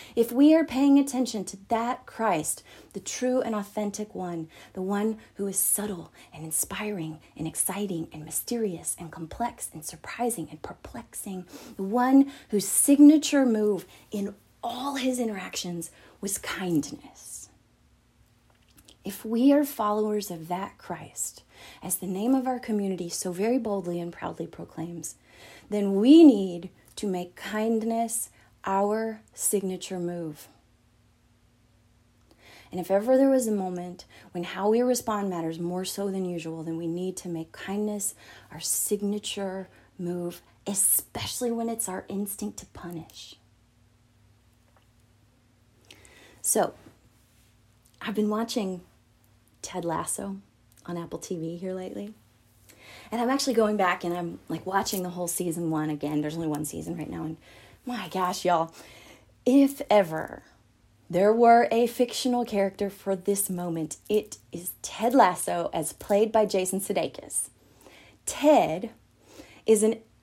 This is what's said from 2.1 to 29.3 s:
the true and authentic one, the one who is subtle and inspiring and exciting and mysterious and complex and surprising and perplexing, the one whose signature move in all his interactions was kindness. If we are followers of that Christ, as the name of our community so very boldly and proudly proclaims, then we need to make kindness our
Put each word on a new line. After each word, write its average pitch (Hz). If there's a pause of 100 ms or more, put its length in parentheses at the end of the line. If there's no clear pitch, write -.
the 190
true 254
and 226
authentic 208
one, 175 (240)
the 190
one 202 (160)
who 196
is 196
subtle 196 (220)
and 156
inspiring 170 (180)
and 160
exciting 185
and 151
mysterious 196
and 165
complex 233
and 160
surprising 202
and 156
perplexing, - (320)
the 196
one 262 (180)
whose 202
signature 285
move 214 (240)
in 196 (300)
all 254
his 254
interactions 185 (300)
was 196
kindness. - (1600)
If -
we 233
are 294
followers 208
of 160
that 185
Christ, - (380)
as 180
the 180
name 208
of 254
our 247
community 196
so -
very 214
boldly 196
and 170
proudly 170
proclaims, 165 (540)
then 202
we 269
need 190 (280)
to 208
make 180
kindness 226 (360)
our 214 (120)